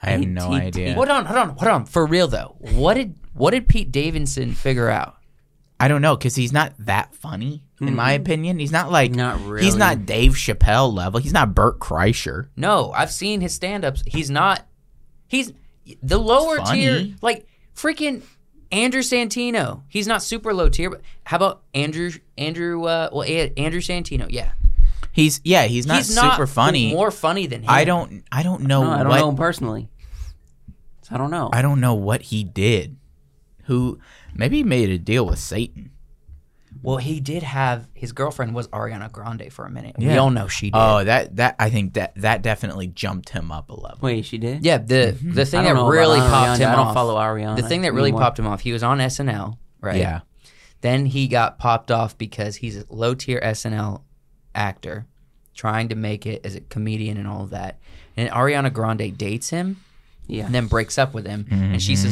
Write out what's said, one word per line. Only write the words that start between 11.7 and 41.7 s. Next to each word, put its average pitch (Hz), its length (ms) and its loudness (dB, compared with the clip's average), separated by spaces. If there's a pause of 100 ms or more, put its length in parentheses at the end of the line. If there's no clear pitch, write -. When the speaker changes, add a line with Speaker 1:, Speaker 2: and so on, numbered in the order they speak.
Speaker 1:
Kreischer. 90 760 -2
Speaker 3:
No, 156 360 0
I've 156 200 -2
seen 202 300 -4
his 180 120 -4
stand-ups. 180 540 -4
He's 143 240 -4
not. 175 340 0 (600)
He's 262 260 -4 (500)
the 151 140 2
lower 277 400 2
Speaker 1:
Funny. 170 240 0
Speaker 3:
tier, 247 400 0
like 226 240 -2 (300)
freaking 294 480 -4 (480)
Andrew 254 300 0
Santino. 240 840 -2
He's 208 200 -2
not 220 160 0
super 220 280 -6
low 180 160 2
tier, 156 220 2
but 175 120 -12 (240)
how 170 120 -2
about 185 240 0 (140)
Andrew, 156 360 -2 (280)
Andrew, 170 460 -6
uh, 165 280 0
well, 139 100 -4
A-, 151 320 -2
Andrew 160 260 -2
Santino, - 480 -4
yeah. 120 240 0 (580)
Speaker 1:
He's, 156 320 4
yeah, 165 220 6
he's 120 200 0
not 151 120 2
Speaker 3:
He's 220 180 0
not 254 180 6
Speaker 1:
super 139 140 0
funny. 127 440 2
Speaker 3:
more 190 200 2
funny 180 360 -2
than 117 160 -8
him. 107 60 0
Speaker 1:
I 139 160 6
don't, 170 460 -2
I 131 120 -2
don't 180 200 -2
know 139 200 4
Speaker 2:
No, - 80 2
I 147 80 0
don't 135 100 2
Speaker 1:
what 135 100 6
Speaker 2:
know 151 100 2
him 143 60 0
personally. 127 540 -4 (1120)
So - 120 -14
I - 20 -4
don't 139 140 -4
know. 160 220 -4
Speaker 1:
I 120 80 2
don't 139 180 2
know 123 160 4
what 104 280 -2
he 110 200 -4
did. 98 540 0 (680)
Who, 123 340 -2 (360)
maybe 127 220 0
he 302 60 2
made 123 260 2
a 92 80 0
deal 104 280 0
with - 140 0
Satan. - 520 -8 (920)
Speaker 3:
Well, 135 140 -2
he 147 220 -6
did 147 240 -6
have, 131 520 -2
his 117 160 -12
girlfriend 131 420 -4
was 120 140 -8
Ariana 110 440 -10
Grande 110 400 -14
for - 140 -16
a - 40 -16
minute. 110 280 -14
We 117 80 0
Speaker 1:
Yeah. 151 140 6
Speaker 3:
all 135 100 6
know 110 180 0
she 104 200 -6
did. 101 100 2
Speaker 1:
Oh, 107 260 6
that, 107 340 0
that, 120 200 2
I 110 140 2